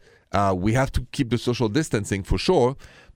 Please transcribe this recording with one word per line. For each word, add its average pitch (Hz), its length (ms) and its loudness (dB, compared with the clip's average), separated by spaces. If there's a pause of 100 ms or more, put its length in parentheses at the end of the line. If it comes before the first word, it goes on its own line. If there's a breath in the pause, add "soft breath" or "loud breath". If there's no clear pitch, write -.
(320 soft breath)
Uh, 98 260 2
we 101 140 2
have 131 200 2
to 123 200 -4
keep 123 180 -4
the 120 80 2
social 120 300 0
distancing 104 560 -2
for - 140 0
sure, 139 380 2 (400 loud breath)